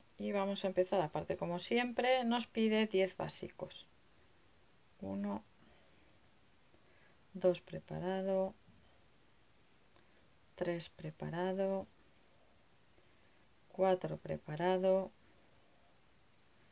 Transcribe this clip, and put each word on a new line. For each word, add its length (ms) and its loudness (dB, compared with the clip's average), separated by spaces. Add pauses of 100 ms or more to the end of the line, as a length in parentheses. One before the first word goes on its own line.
(180)
y 160 -4
vamos 320 -2
a 20 2
empezar, 320 2
aparte 380 -2
como 200 -4
siempre, 680 2
nos 220 2
pide 380 4
diez 300 2
básicos. 720 -8 (1120)
Uno, 420 -4 (1900)
dos 300 2
preparado, 920 -4 (2000)
tres 340 -4
preparado, 1000 -4 (1800)
cuatro 460 2
preparado, 920 0 (1600)